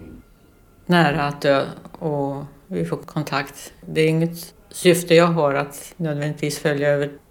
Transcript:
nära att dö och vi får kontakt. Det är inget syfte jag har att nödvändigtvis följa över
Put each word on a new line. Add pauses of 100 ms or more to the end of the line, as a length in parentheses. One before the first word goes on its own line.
(840)
nära
att
dö (340)
och (240)
vi
får
kontakt.
Det
är
inget (160)
syfte
jag
har
att
nödvändigtvis
följa
över (200)